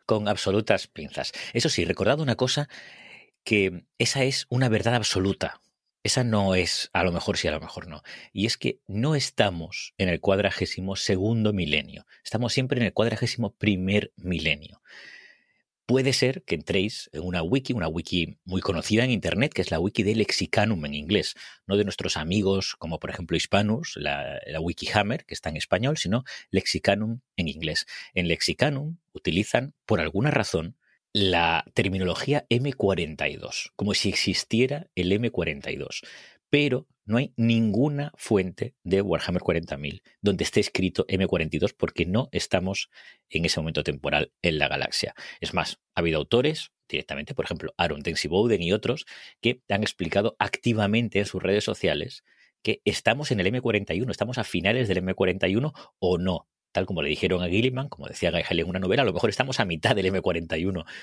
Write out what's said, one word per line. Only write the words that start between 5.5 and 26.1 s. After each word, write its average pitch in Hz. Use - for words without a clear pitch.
Esa 123
no 101
es -
a 90
lo 90
mejor 90
sí, -
a 78
lo 76
mejor 82
no. 78
Y 95
es -
que -
no 120
estamos 92
en 95
el 85
cuadragésimo 95
segundo 107
milenio. 76
Estamos 113
siempre 131
en 117
el -
cuadragésimo 113
primer 98
milenio. 80
Puede 131
ser 127
que -
entréis 95
en 78
una 90
wiki, 127
una 87
wiki 82
muy 92
conocida 101
en 131
internet, 101
que 92
es -
la 80
wiki 104
de 104
Lexicanum 104
en 73
inglés. 80
No 98
de 104
nuestros -
amigos 95
como, 82
por -
ejemplo, 85
Hispanus, 107
la, 71
la 78
Wiki 87
Hammer, 107
que -
está -
en 76
español, 123
sino 113